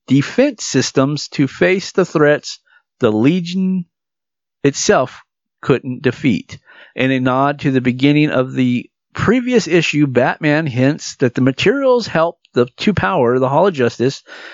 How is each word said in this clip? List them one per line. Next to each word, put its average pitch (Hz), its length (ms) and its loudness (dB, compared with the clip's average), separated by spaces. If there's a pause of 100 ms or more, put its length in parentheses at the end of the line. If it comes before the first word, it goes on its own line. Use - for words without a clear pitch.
defense 240 580 0
systems 139 640 -2
to 139 180 -2
face 185 460 -2
the 185 120 0
threats 147 540 0 (400)
the 113 140 2
Legion 175 760 0 (800)
itself 139 580 0 (400)
couldn't 127 400 -2
defeat. - 560 -2 (360)
In 131 180 0
a 131 80 0
nod 135 400 0
to 139 100 -2
the 131 100 2
beginning 135 500 2
of 131 220 -2
the 123 380 -2 (240)
previous 240 540 0
issue, 151 380 2
Batman 147 600 0
hints 131 500 -2
that 123 180 0
the 135 60 0
materials 240 680 0
help 165 320 -2 (120)
the, 123 140 -2 (120)
to 214 140 0
power 147 460 0
the 127 100 0
Holojustice 139 760 0 (300)